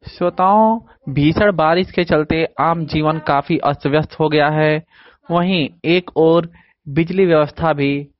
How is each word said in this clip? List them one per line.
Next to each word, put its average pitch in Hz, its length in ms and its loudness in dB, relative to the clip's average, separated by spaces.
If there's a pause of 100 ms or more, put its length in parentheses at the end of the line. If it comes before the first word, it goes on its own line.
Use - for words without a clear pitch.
श्रोताओं, 202 720 0 (280)
भीषण 156 480 2
बारिश 165 340 0
के 180 140 -2
चलते 160 440 0 (120)
आम 165 260 -2
जीवन 156 320 -2
काफी 147 400 -2
अस्त - 280 -4
व्यस्त 147 340 -2
हो 156 80 2
गया 151 200 2
है। 156 340 0 (480)
वहीं 175 380 0 (160)
एक 175 320 0
ओर 165 340 2 (380)
बिजली 170 380 0
व्यवस्था 160 460 0
भी 143 360 -2 (120)